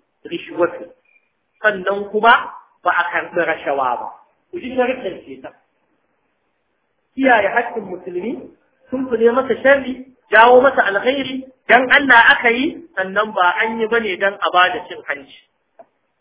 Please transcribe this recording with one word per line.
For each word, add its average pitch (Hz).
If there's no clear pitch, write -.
rishwatu. -
Sannan 202
kuma 220
ba 175
a 175
karɓi 170
rashawa 139
ba. 113
Ku 349
ji 247
sharuɗin 247
ceton. 131
Kiyaye 240
haƙƙin 233
musulmi, 180
tunkuɗe 240
masa 254
sharri, 262
jawo 240
masa 262
alkhairi, 254
dan 247
Allah 269
aka 247
yi, 254
sannan 196
ba 180
an 226
yi 220
bane 214
dan 196
a 180
bada 180
cin 160
hanci. 143